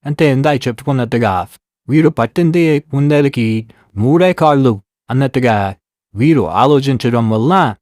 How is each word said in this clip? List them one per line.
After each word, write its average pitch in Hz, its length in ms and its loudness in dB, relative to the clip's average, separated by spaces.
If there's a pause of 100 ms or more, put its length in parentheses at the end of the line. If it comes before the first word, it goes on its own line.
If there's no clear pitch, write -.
అంటే 147 260 0
ఇందాక 139 360 0
చెప్పుకున్నట్టుగా 117 800 -2 (420)
వీరు 156 200 2
పట్టింది 160 720 0
కుందేలుకి 143 680 0 (500)
మూడే 170 360 2
కాళ్ళు 139 480 2 (300)
అన్నట్టుగా 120 640 -2 (400)
వీరు 135 280 2 (180)
ఆలోచించడం 131 680 0
వల్ల 123 520 0